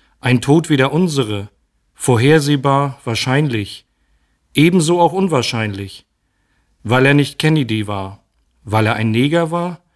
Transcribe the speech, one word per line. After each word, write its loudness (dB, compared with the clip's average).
ein 2
Tod 2
wie 4
der 2
unsere, -2
vorhersehbar, 2
wahrscheinlich, -4
ebenso 2
auch 2
unwahrscheinlich, -4
weil 2
er 4
nicht 0
Kennedy 0
war, -8
weil 0
er 0
ein -2
Neger 0
war, -8